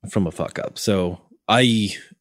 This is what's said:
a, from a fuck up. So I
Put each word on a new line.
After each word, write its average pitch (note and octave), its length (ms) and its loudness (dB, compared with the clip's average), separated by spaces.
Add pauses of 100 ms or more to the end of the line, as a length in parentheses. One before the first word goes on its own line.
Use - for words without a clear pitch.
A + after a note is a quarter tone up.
a, - 40 -12
from G2 160 0
a E2 60 -4
fuck - 260 -8
up. - 220 -10
So F#2 400 0 (300)
I A2+ 400 4 (320)